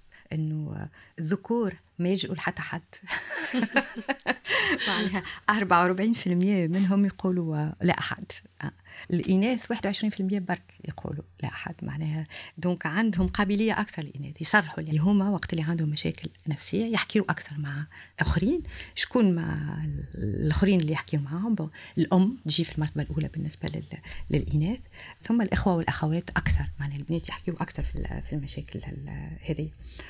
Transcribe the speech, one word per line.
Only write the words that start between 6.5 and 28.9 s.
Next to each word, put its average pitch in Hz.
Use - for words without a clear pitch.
منهم 196
يقولوا 165
لا 175
أحد. -
آه. -
الإناث 190
واحد 220
وعشرين 202
في -
المية 196
برك 180
يقولوا -
لا 143
أحد. -
معناها 156
دونك 175
عندهم 185
قابلية 208
أكثر 190
الإناث 143
يصرحوا 160
اللي 156
هما 196
وقت -
اللي 165
عندهم 160
مشاكل 156
نفسية 202
يحكيوا 208
أكثر 147
مع 143
آخرين. 190
شكون 208
مع 156
ال-، 143
الآخرين 156
اللي 156
يحكيوا 147
معاهم؟ 175
بون، 156
الأم 185
تجي 156
في -
المرتبة 151
الأولى 147
بالنسبة 160
لل-، 156
للإناث، 151
ثم 233
الإخوة 190
والأخوات 165
أكثر. -
معناها 143
البنات 160
يحكيوا -
أكثر -
في -
ال-، -
في -
المشاكل 143
ال-، 147